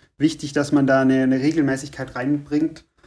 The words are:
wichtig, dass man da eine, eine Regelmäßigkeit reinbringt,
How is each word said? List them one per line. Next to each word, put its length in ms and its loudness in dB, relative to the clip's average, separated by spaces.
wichtig, 340 -2
dass 220 -2
man 140 4
da 140 4
eine, 220 2
eine 180 2
Regelmäßigkeit 720 -2
reinbringt, 680 -4